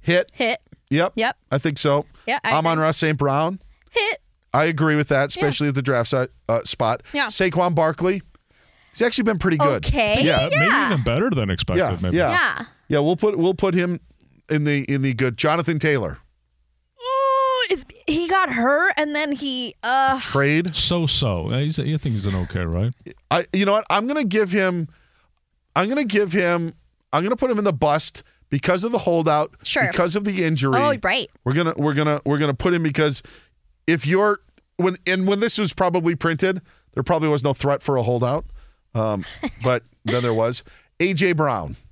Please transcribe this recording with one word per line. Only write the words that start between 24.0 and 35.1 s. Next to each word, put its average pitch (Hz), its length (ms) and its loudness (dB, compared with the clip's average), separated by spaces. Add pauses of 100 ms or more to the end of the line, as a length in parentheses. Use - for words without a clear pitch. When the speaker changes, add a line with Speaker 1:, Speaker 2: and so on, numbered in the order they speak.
Speaker 1:
gonna 294 160 -2
give 202 280 0
him, 180 360 0 (880)
I'm 185 140 2
gonna 277 160 0
give 202 260 0
him, 175 420 0 (380)
I'm 160 120 0
gonna 233 120 0
put 254 160 0
him 214 80 0
in 208 60 0
the 190 80 2
bust 147 500 0 (260)
because 180 360 0
of 233 80 -2
the 214 60 0
holdout, 160 540 0 (100)
Speaker 2:
Sure. 247 280 0
Speaker 1:
because 175 240 0
of 208 80 -2
the 190 220 -2
injury. 139 360 2
Speaker 2:
Oh, 285 220 2
right. 214 260 -2 (140)
Speaker 1:
We're 127 100 0
gonna, 165 240 0
we're 147 160 0
gonna, 147 320 0
we're 143 140 0
gonna 147 140 2
put 175 200 0
him 170 80 0
because 151 400 0 (640)
if 156 220 0
you're, 202 320 2 (380)
when, 185 180 0 (120)
and 185 200 0